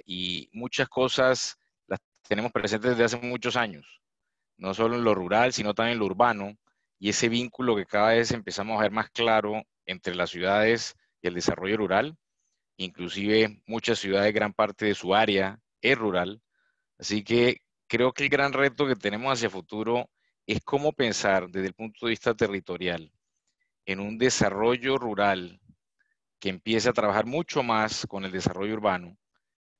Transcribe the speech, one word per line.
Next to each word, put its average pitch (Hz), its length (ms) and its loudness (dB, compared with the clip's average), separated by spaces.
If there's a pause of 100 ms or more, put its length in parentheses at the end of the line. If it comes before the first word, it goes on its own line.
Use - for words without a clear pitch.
y 90 480 -8
muchas 123 340 -4
cosas 127 680 2 (280)
las - 140 -6 (260)
tenemos 107 260 -2
presentes 110 400 0
desde 117 120 4
hace 117 140 0
muchos 123 380 -4
años, 101 420 -6 (580)
no 92 180 -6
solo 113 200 2
en 120 100 -2
lo 107 100 4
rural, 104 400 2
sino 104 180 -2
también 117 220 0
en 113 60 -4
lo 104 40 0
urbano, 104 500 0 (440)
y 98 100 -2
ese 113 220 2
vínculo 120 460 0
que 95 100 -2
cada 107 240 2
vez 113 200 4
empezamos 107 480 -4
a 107 40 2
ver 104 80 2
más 107 180 -2
claro 110 540 0 (240)
entre 90 280 -8
las 87 140 -2
ciudades 104 680 0 (280)
y 90 60 -4
el 87 60 -4
desarrollo 92 440 -2
rural. 107 360 0 (600)
Inclusive 101 920 0
muchas 113 320 -2
ciudades, 101 360 2
gran 104 180 0
parte 107 320 0
de 101 100 2
su 92 200 0
área 101 440 2 (220)
es 131 160 4
rural. 98 460 -2 (560)
Así 104 260 -4
que 120 380 2 (260)
creo 123 240 2
que 143 120 -4
el 139 40 -2
gran 139 240 2
reto 135 340 2
que 127 100 0
tenemos 107 360 -2
hacia 117 160 0
futuro 107 640 -4 (360)
es - 160 -2
cómo 147 300 0
pensar 98 560 0
desde 95 200 -4
el 92 60 -8
punto 110 300 -12
de 117 60 0
vista 113 240 -2
territorial 90 760 -4 (760)
en 95 120 -6
un 107 200 -8
desarrollo 120 800 2
rural 98 600 -2 (800)
que 98 120 -4
empiece 110 400 0
a 110 40 -2
trabajar 107 300 2
mucho 143 380 -4
más 110 440 -2
con 98 200 -8
el 92 60 -8
desarrollo 92 420 -2
urbano 92 420 -2 (640)